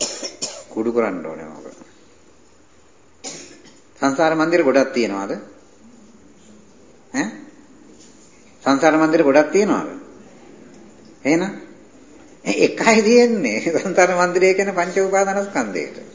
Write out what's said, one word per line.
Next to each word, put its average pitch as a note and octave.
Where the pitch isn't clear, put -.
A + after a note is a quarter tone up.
කුඩු A2+
කරන්න G2+
ඕනේ D#2+
ඕක. D2+
සංසාර D#3
මන්දිර E3
ගොඩක් C3
තියෙනවද? G2+
ඈ? D3
සංසාර C#3
මන්දිර D#3+
ගොඩක් D3
තියෙනවද? F3
එහෙනම් F3
ඒ -
එකයි -
තියෙන්නේ. G#3+
සංසාර F3+
මන්දිරය F3+
කියන්නේ F#3+
පංච F3+
උපාදානස්කන්ධයට. F#3+